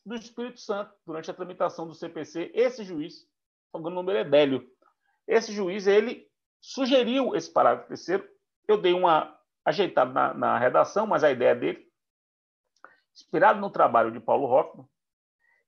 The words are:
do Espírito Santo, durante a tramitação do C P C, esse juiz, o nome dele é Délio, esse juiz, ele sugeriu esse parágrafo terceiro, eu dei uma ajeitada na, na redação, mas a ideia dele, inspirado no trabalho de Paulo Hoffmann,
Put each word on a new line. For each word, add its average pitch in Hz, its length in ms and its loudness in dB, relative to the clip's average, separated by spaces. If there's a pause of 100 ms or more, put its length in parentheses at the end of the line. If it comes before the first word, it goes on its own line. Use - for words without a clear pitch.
do 220 100 -12
Espírito 240 460 -14
Santo, 202 320 -8 (120)
durante 160 240 -12
a 175 40 -8
tramitação 175 520 -8
do 160 80 -16
C 170 140 -14
P 170 160 -10
C, 165 300 -10
esse 240 320 -2
juiz, 165 440 -12 (440)
o 175 60 -10
nome 180 280 -8
dele 202 120 -2
é 185 100 -4
Délio, 139 420 2 (560)
esse 220 240 0
juiz, 202 340 -6
ele 214 400 2 (360)
sugeriu 254 720 0
esse - 160 -6
parágrafo 123 380 2
terceiro, - 360 -6 (400)
eu 208 160 2
dei 175 120 4
uma 175 440 2 (280)
ajeitada 156 440 0
na, 135 240 0
na 117 240 0
redação, 160 480 0
mas 165 160 0
a 147 100 4
ideia 123 220 2
dele, 143 320 -6 (1300)
inspirado 202 460 2
no 202 100 -8
trabalho 117 400 2
de 113 120 -12
Paulo 123 240 0
Hoffmann, 131 420 0 (800)